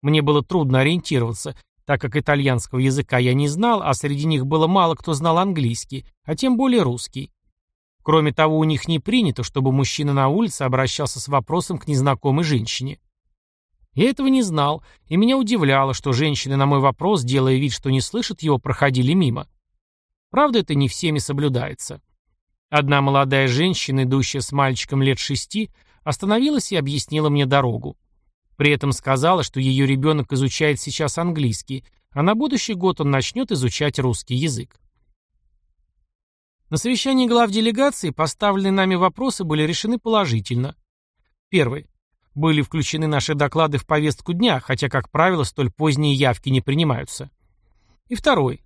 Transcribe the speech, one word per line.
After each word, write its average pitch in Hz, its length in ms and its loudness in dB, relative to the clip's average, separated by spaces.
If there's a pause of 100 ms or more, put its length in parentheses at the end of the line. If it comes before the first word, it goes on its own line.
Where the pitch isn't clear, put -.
Мне 151 200 2
было 147 220 2
трудно 131 380 2
ориентироваться, 139 760 -2 (280)
так 139 160 -2
как 135 140 -6
итальянского 139 640 0
языка 131 380 0
я 123 160 2
не 143 140 2
знал, 202 340 0
а 139 140 0
среди 143 300 -4
них 147 200 0
было 156 220 2
мало 175 280 2
кто - 180 -6
знал 165 260 0
английский, 139 680 -4 (180)
а 160 120 -6
тем 254 200 0
более 247 280 2
русский. 131 480 -6 (720)
Кроме 151 280 4
того, 156 280 2
у 156 40 4
них 156 240 0
не 160 120 0
принято, 202 420 0
чтобы 131 300 -2
мужчина 139 420 0
на 135 140 2
улице 180 340 0
обращался 131 580 -2
с - 80 -10
вопросом 151 520 -2
к - 80 -12
незнакомой 139 560 0
женщине. 131 560 -4 (920)
Я 202 160 4
этого 269 180 -2
не 262 140 4
знал, 156 420 0 (240)
и 160 80 -2
меня 233 220 4
удивляло, 143 560 2
что - 180 -4
женщины 139 460 0
на 139 80 4
мой 143 140 4
вопрос, 143 440 0
делая 131 320 2
вид, 135 160 0
что - 180 -6
не 131 120 2
слышат 220 400 -6
его, 147 180 2
проходили 131 540 0
мимо. 147 340 0 (840)
Правда, 269 280 2
это 160 160 -2
не 139 140 2
всеми 151 300 -2
соблюдается. 143 800 -4 (680)
Одна 143 320 2
молодая 139 460 2
женщина, 135 560 0
идущая 131 380 -2
с - 100 -8
мальчиком 139 500 -2
лет 135 160 2
шести, - 540 -6 (320)
остановилась 226 680 0
и - 20 0
объяснила 147 540 -2
мне 143 160 2
дорогу. 131 500 0 (640)
При 147 140 2
этом 143 200 0
сказала, 143 520 0
что - 180 -6
ее 131 240 2
ребенок 139 480 0
изучает 139 460 0
сейчас - 380 -6
английский, 143 680 -4 (260)
а 143 100 -4
на 190 140 2
будущий 247 380 -2
год 180 260 -2
он 143 120 0
начнет 139 400 -2
изучать 143 460 -2
русский 127 380 -2
язык. 131 440 -4 (1900)
На 156 80 -2
совещании 254 500 0
глав 233 220 4
делегации 220 600 0
поставленные 196 640 0
нами 190 240 2
вопросы 190 500 0
были 151 180 0
решены 214 360 -2
положительно. 135 760 -2 (760)
Первый. 147 380 0 (460)
Были 151 280 2
включены 156 460 -4
наши 151 260 -2
доклады 147 440 0
в - 80 -4
повестку 151 480 -2
дня, 180 260 2
хотя, 131 300 -4
как 131 200 -2
правило, 165 340 2
столь 127 280 -2
поздние 147 420 0
явки 131 360 0
не 131 100 2
принимаются. 139 720 -4 (800)
И 247 60 -4
второй. 180 500 0